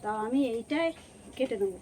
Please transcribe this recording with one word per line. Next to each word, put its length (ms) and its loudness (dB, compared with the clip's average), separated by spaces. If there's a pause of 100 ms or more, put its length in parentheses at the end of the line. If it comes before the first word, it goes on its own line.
তো 60 -2 (160)
আমি 160 2 (140)
এইটাই 340 0 (480)
কেটে 240 0
নেবো 220 2